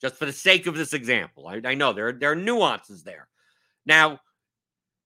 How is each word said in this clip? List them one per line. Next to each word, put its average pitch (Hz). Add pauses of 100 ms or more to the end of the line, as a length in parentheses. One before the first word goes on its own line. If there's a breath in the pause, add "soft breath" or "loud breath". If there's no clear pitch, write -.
Just 131
for 156
the 139
sake 185
of 160
this 156
example. 113
I, 107
I 131
know 135
there, 110
there 139
are 151
nuances 165
there. 82 (580)
Now, 156 (840)